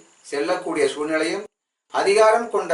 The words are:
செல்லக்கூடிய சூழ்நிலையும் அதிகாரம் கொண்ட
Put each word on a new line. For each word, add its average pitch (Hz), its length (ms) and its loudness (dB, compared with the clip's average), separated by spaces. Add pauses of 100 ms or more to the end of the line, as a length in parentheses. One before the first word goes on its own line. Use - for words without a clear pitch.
(220)
செல்லக்கூடிய 160 680 -2
சூழ்நிலையும் 160 580 -4 (480)
அதிகாரம் 220 560 4
கொண்ட 175 240 -2